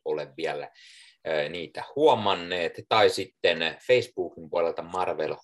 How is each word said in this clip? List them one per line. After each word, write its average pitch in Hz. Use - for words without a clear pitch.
ole 76
vielä, 73
ö, 78
niitä 85
huomanneet. 92
Tai 107
sitten 82
Facebookin 90
puolelta 82
Marvel 82